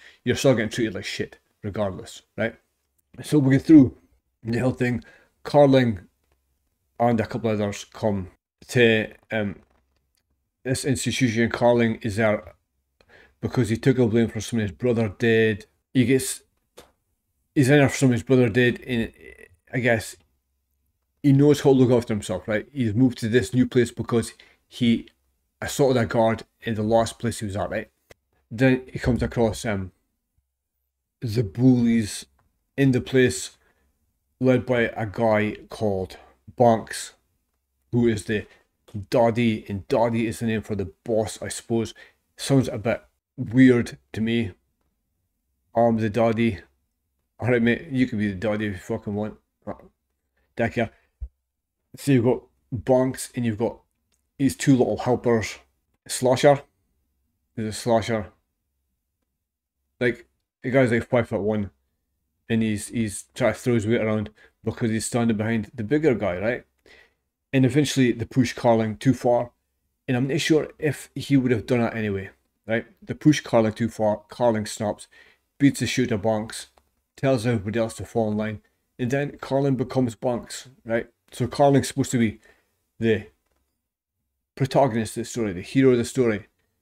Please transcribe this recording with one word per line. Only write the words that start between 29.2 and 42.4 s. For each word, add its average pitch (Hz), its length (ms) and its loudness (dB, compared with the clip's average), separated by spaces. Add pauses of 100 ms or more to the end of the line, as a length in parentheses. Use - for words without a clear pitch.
across, 113 440 -2
um, 98 260 -6 (1300)
the 117 220 -2
bullies 117 840 2 (500)
in 139 160 4
the 123 100 0
place, - 560 0 (840)
led 127 260 2
by 123 160 0
a 110 240 -2
guy 107 520 0 (120)
called 98 480 -6 (400)
Banks, 113 560 2 (800)
who 120 160 2
is 104 180 -2
the 104 200 -4 (640)
daddy, 117 600 2
and 98 180 -8
daddy 113 400 0
is 113 120 -6
the 120 80 -4
name 110 140 -2
for 107 140 -8
the 95 160 -6 (120)
boss, 110 380 -4
I 104 60 -10
suppose. 113 460 -6 (420)
Sounds 135 320 0